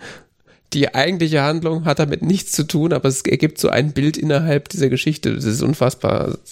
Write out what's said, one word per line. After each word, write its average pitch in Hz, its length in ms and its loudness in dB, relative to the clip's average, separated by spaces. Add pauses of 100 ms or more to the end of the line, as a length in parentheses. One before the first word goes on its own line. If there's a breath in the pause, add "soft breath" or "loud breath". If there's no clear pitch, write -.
(720 loud breath)
Die 139 240 0
eigentliche 156 480 2
Handlung 160 400 -2
hat 156 160 0
damit 147 240 -2
nichts 180 300 0
zu 151 120 0
tun, 160 280 0
aber 135 160 2
es 131 140 -2
ergibt 156 360 0
so - 80 2
ein 147 240 0
Bild 147 260 0
innerhalb 147 520 0
dieser 135 200 0
Geschichte. 131 460 0
Das 131 80 -6
ist 110 180 0
unfassbar. - 760 0 (140)